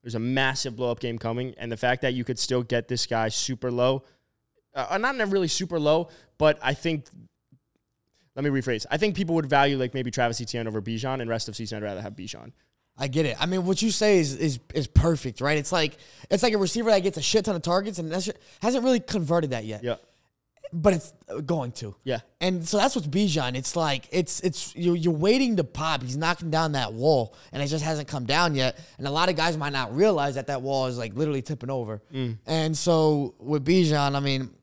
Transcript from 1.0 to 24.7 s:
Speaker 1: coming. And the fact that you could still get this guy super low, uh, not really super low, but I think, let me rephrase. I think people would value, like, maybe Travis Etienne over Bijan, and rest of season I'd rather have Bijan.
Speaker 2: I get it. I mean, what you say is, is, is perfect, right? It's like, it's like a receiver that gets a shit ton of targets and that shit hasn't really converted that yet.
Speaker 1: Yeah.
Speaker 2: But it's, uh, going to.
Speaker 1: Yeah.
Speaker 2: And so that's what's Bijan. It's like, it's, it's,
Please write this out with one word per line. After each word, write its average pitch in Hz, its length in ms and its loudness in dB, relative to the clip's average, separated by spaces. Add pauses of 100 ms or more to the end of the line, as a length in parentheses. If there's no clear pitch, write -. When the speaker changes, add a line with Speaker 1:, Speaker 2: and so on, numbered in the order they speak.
Speaker 1:
coming. 117 400 -6
And 117 140 -8
the 110 60 -6
fact 127 240 0
that 127 120 0
you 123 100 -2
could 123 160 -4
still 127 240 0
get 117 240 -2
this 123 180 -2
guy 113 240 0
super 123 420 -4
low, 127 320 2 (720)
uh, 135 240 -4
not 254 180 0 (140)
really 190 180 2
super 170 320 -2
low, 156 300 4 (280)
but 151 240 4
I 131 120 0
think, 160 320 -2 (1300)
let 135 80 -6
me 147 60 2
rephrase. 127 400 0
I 147 80 0
think 202 180 0
people 165 200 0
would 160 100 2
value, 139 320 4
like, 127 160 -2
maybe 123 180 -4
Travis 120 300 0
Etienne 117 260 -4
over 107 140 -4
Bijan, 117 400 -4
and 113 80 -6
rest 113 180 -2
of 107 80 -12
season 110 220 -8
I'd 104 60 -6
rather 101 180 -6
have 104 140 -10
Bijan. 104 360 -14 (460)
Speaker 2:
I 139 100 -4
get 147 180 0
it. 120 160 -2
I 151 40 0
mean, 180 200 0
what 190 160 0
you 220 100 2
say 208 280 6
is, 139 160 0
is, 139 240 -2 (140)
is 143 140 -2
perfect, 151 540 2
right? 147 160 2
It's 143 140 -2
like, 156 260 0 (320)
it's 202 140 4
like 233 100 4
a 214 40 2
receiver 214 340 0
that 196 100 6
gets 190 160 -2
a 156 40 -4
shit 208 240 2
ton 208 100 0
of 165 60 -2
targets 190 380 0
and 160 120 -6
that 180 120 -2
shit 196 160 -6 (220)
hasn't 240 220 2
really 254 160 6
converted 165 520 0
that 113 140 -4
yet. 107 180 -8
Speaker 1:
Yeah. 120 120 -2 (760)
Speaker 2:
But 170 240 4
it's, - 180 -8 (160)
uh, 113 120 -6
going 135 320 -2
to. 104 300 -10
Speaker 1:
Yeah. 123 160 -2 (220)
Speaker 2:
And 175 260 0
so 208 100 0
that's 269 180 2
what's 165 120 -2
Bijan. 147 480 0
It's 135 200 -4
like, 147 360 0
it's, 175 300 0
it's, - 340 -4